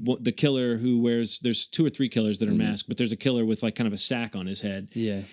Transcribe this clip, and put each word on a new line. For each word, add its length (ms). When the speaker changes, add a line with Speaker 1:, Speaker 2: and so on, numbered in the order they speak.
Speaker 1:
w-, 180
the 80
killer 460
who 240
wears, 380
there's 280
two 200
or 20
three 220
killers 300
that 80
are 40
Speaker 2:
Mm-hmm. 60
Speaker 1:
masked, 280
but 120
there's 140
a 40
killer 300
with, 160
like, 140
kind 120
of 60
a 20
sack 400
on 80
his 160
head. 320
Speaker 3:
Yeah. 300